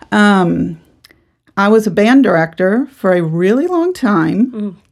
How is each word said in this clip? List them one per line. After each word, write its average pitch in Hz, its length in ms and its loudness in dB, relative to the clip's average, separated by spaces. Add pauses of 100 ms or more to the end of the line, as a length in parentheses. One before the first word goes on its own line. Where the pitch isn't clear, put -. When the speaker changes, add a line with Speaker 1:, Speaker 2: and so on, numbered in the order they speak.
(120)
Speaker 1:
um, 180 680 0 (800)
I 196 100 2
was 220 180 2
a 196 60 -4
band 233 320 4
director 185 680 -2
for 185 220 -2
a 180 80 0
really 185 460 0
long 359 260 -2
time, 202 580 -2
Speaker 2:
Mm. 208 220 -8 (180)